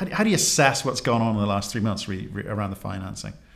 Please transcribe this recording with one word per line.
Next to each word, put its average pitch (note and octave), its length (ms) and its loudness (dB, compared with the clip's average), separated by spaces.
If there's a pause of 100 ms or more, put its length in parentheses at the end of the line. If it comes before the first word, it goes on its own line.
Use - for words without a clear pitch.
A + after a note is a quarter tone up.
h-, F#3+ 80 -4
how - 160 0
do A3+ 60 4
you F3+ 60 4
assess - 480 4
what's B2 160 0
gone A#2 200 2
on A2+ 160 2
in G#2 40 0
the G#2 60 2
last G2+ 240 -2
three - 100 -2
months G2+ 280 0
re-, F#2+ 200 -6
re-, G2 180 -8
around G2+ 240 -4
the G2 60 -8
financing? G2 560 -8 (240)